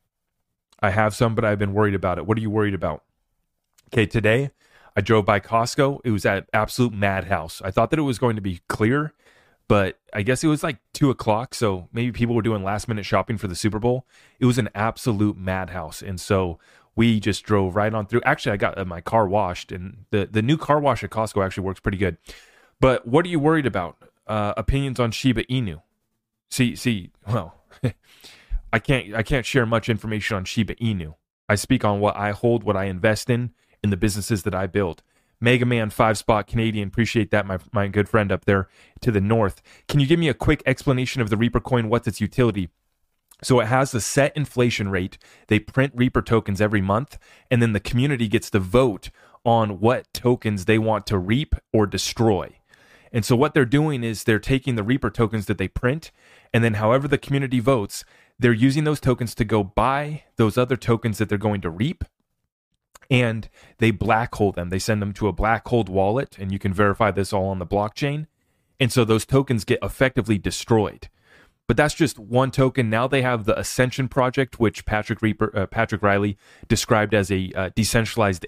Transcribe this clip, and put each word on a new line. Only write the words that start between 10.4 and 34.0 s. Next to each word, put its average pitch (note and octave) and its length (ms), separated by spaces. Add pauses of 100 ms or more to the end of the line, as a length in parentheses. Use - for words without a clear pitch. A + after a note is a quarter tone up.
it E3 40
was, D3+ 160
like, D#3 160 (140)
two C#3+ 160
o'clock, A2+ 460
so F#2+ 380
maybe A#2+ 180
people A#2 240
were A2+ 60
doing G#2 220
last-minute G#2 420
shopping G#2 320
for G2+ 100
the F2 80
Super G#2+ 240
Bowl. B2 260 (340)
It B2+ 60
was B2 120
an A2+ 180
absolute G#2 640
madhouse, F#2 640
and F#2+ 180
so F#2 400 (360)
we A2+ 260
just G2 240
drove G2 320
right G#2+ 160
on G#2+ 140
through. A#2+ 180
Actually, C3+ 260
I G2+ 60
got, G2 200
uh, F#2+ 60
my F2 160
car A2 260
washed, F#2 460
and F#2 380
the, G2+ 200
the G#2+ 120
new C#3 160
car D3+ 220
wash C3 260
at F#2 40
Costco G#2 360
actually F#2 180
works F#2+ 160
pretty G2+ 180
good. F2+ 200 (640)
But C3 260
what D3+ 180
are F3+ 40
you E3+ 100
worried D3+ 260
about? G2 320 (300)
Uh, G#2 300
opinions C3+ 420
on A#2 120
Shiba A#2 340
Inu? A#2 360 (680)
See, A#2+ 260
see, G#2 360 (160)
well, G#2 360 (500)
<laughs> - 600
I A2+ 60
can't, G#2+ 360
I A2 80
can't C3 220
share B2 200
much A2+ 220
information G#2+ 480
on F#2 80
Shiba G2+ 320
Inu. F#2+ 400 (320)
I G#2+ 80
speak A#2 300
on G2+ 160
what G2+ 160
I G#2 140
hold, A#2 320
what G2+ 120
I F#2+ 100
invest G2 440
in, A#2+ 220 (300)
in G2+ 80
the G2 80
businesses G2+ 460